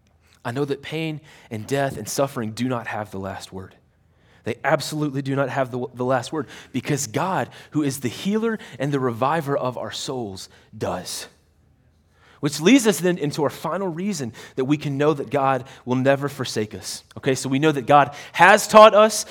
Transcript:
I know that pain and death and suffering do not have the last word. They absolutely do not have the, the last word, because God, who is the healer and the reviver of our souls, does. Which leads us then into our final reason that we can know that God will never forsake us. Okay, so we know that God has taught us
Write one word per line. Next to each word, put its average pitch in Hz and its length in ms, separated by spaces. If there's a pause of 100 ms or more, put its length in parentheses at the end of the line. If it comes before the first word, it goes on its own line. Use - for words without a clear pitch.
(440)
I 120 80
know 139 120
that 135 180
pain 156 380 (300)
and 107 160
death 139 320
and 104 100
suffering 131 440
do 120 160
not 120 180
have 107 240
the 95 80
last 95 340
word. 92 220 (720)
They 117 180
absolutely 143 580
do 135 140
not 135 140
have 127 240
the, 123 220
the 123 100
last 127 280
word, 151 140 (260)
because 139 360
God, 147 420 (220)
who 151 100
is 139 180
the 123 80
healer 214 500 (200)
and 143 140
the 139 80
reviver 135 580
of 123 180
our 107 140
souls, 110 580 (280)
does. 92 500 (1120)
Which 147 220
leads 226 260
us 180 140
then 180 180
into 143 240
our 135 80
final 180 380
reason 160 440 (220)
that 131 120
we 147 100
can 143 200
know 147 160
that 139 160
God 135 360 (200)
will 123 120
never 135 320
forsake 117 440
us. - 300 (140)
Okay, 135 180
so 127 140
we 135 100
know 151 140
that 131 140
God 143 280 (180)
has 202 360
taught 214 260
us 214 360